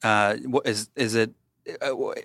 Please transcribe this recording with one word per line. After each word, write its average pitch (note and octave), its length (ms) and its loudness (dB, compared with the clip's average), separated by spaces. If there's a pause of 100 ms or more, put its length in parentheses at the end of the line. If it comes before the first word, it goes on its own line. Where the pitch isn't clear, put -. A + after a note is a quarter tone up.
Uh, G#2+ 440 4
what C3 200 0
is, G#2+ 300 -2
is A#2 180 0
it, A2+ 180 2 (480)
uh, C3+ 120 -2
wh-, C3 340 -4